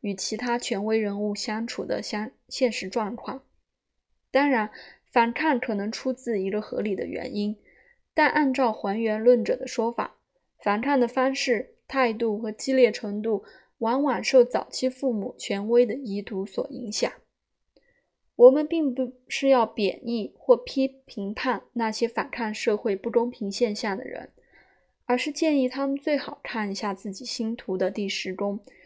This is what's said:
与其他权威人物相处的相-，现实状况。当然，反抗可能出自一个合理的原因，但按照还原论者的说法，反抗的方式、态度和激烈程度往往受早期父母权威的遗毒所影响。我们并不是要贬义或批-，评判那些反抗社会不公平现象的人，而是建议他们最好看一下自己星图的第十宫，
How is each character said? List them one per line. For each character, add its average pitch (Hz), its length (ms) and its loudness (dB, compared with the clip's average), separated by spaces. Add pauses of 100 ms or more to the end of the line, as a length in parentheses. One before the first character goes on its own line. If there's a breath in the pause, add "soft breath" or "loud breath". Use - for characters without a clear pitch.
与 202 140 -4
其 214 240 -6
他 240 200 -2
权 208 240 -4
威 214 140 0
人 202 240 -2
物 208 140 -2
相 220 320 -6
处 - 180 -8
的 - 180 -4
相-， 208 280 -6 (180)
现 240 240 0
实 196 160 -8
状 214 260 -4
况。 - 280 -12 (880)
当 277 180 4
然， 220 220 2 (420 loud breath)
反 233 180 4
抗 269 300 0
可 226 140 -4
能 202 180 -2
出 - 180 -4
自 233 300 -2
一 190 80 -2
个 208 140 -2
合 - 180 -6
理 202 160 -2
的 185 100 -4
原 170 300 -8
因， 208 220 -2 (560 soft breath)
但 302 160 4
按 277 240 2
照 247 180 2
还 208 260 -4
原 220 240 0
论 233 220 6
者 196 100 0
的 180 120 -4
说 233 260 -2
法， - 240 -6 (460)
反 208 180 0
抗 277 180 2
的 240 80 6
方 262 280 2
式、 247 400 -2 (120)
态 254 260 2
度 220 260 -2
和 220 120 -4
激 262 220 -4
烈 254 180 8
程 208 300 -6
度 214 240 -2 (340 loud breath)
往 240 240 0
往 247 220 0
受 254 180 8
早 - 280 0
期 - 180 -2
父 254 240 -2
母 202 260 -4
权 202 300 -4
威 240 160 6
的 208 100 0
遗 208 280 -6
毒 196 240 -6
所 - 240 -4
影 214 200 -10
响。 - 220 -2 (1200)
我 247 140 12
们 302 160 4
并 311 260 0
不 254 200 -4 (160)
是 - 200 0
要 247 160 6
贬 220 440 -2
义 233 280 -6
或 - 200 4
批-， 269 320 -2 (180)
评 202 260 -10
判 220 300 -4 (120)
那 226 180 -2
些 226 160 -2
反 233 200 -4
抗 220 240 -6
社 214 240 0
会 208 200 -2
不 233 120 -8
公 240 220 2
平 202 220 -6
现 214 240 0
象 196 200 -4
的 - 80 -10
人， - 280 -14 (720 soft breath)
而 247 120 2
是 269 140 -4
建 302 300 2
议 254 80 2
他 269 180 -2
们 277 100 0
最 294 200 0
好 - 260 -8
看 214 260 -4
一 196 60 -6
下 202 180 -4
自 190 200 -8
己 214 120 -12
星 226 300 -4
图 185 220 -4
的 185 160 0
第 202 160 -2
十 190 260 -6
宫， 202 240 -4 (280 loud breath)